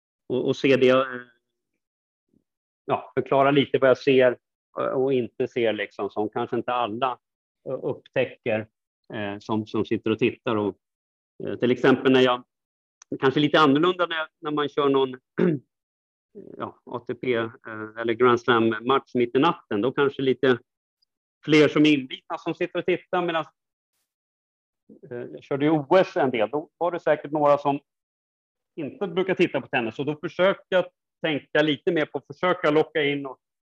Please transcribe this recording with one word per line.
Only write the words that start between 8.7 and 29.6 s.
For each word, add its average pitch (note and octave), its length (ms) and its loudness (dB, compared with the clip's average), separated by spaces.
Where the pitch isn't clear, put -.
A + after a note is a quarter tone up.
eh, G2+ 240 -8
som, G#2+ 280 -6
som G#2+ 180 -4
sitter A2 260 -4
och G#2+ 80 0
tittar. A#2+ 380 -2
Och, G2+ 200 -4
eh, G#2 120 -8
till B2 140 0
exempel B2+ 420 2
när C3 80 6
jag, B2+ 240 2
kanske C#3 200 2
lite D3 200 2
annorlunda E3 460 2
när, D#3+ 220 -6
när D3+ 100 -8
man D3 180 -2
kör C#3+ 200 -2
någon, C3+ 260 0
<clears throat> D#3 460 -2
ja, - 260 -12
A A#2+ 220 -10
T B2+ 80 -6
P, B2+ 200 -4
eh, A2+ 160 -2
eller A#2 140 -2
Grand A#2 280 4
Slam-match A#2 760 0
mitt B2 220 0
i - 20 2
natten, C#3+ 420 -2
då C3 120 -2
kanske C#3 300 -2
lite C3 360 0
fler D3+ 240 6
som D3+ 140 2
är D3+ 160 4
inbitna D#3 400 -10
som E3 160 -8
sitter F3 240 -6
och E3 80 -6
tittar. F3+ 360 -2
Medan, E3 220 -4
eh, B2 80 -12
jag C3 240 -16
körde C#3 220 -4
ju D3+ 60 4
O D#3 260 2
S F#3 200 2
en C#3+ 140 0
del, B2+ 200 0
då D3+ 280 -6
var E3+ 140 -2
det E3+ 80 -6
säkert D3+ 320 0
några C#3+ 260 4
som C#3+ 220 -2
inte D#3 300 -8
brukar F3+ 280 -2
titta D3 260 0